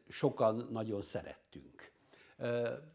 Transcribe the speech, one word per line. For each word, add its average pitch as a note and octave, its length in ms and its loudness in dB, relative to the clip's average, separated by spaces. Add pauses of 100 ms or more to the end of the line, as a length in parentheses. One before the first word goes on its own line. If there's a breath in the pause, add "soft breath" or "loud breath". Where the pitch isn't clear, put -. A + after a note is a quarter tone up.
sokan A#2+ 640 4
nagyon A2 300 -2
szerettünk. - 880 -10 (460 loud breath)
Ö, A#2+ 320 2 (260)